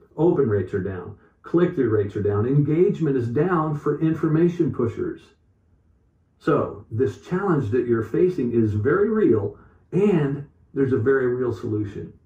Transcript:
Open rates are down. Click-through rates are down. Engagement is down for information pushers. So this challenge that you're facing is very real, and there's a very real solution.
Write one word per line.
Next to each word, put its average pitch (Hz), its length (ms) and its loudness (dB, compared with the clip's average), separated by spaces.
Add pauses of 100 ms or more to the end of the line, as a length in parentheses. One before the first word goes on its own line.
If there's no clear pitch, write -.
(160)
Open 156 320 2
rates 101 260 -2
are 95 80 0
down. 98 340 -8 (260)
Click-through 156 480 0
rates 104 240 0
are 104 80 -4
down. 104 240 0
Engagement 147 680 2
is 117 120 -2
down 156 480 0
for - 240 -2
information 160 720 0
pushers. - 500 -4 (1160)
So - 520 -2
this - 360 -2
challenge 175 440 -2
that 120 160 0
you're 117 160 0
facing 151 500 0
is 110 220 2
very 170 360 2
real, 151 480 2 (340)
and 156 540 0 (280)
there's 135 180 2
a 123 60 2
very 131 360 2
real 123 180 -2
solution. 104 600 -6 (140)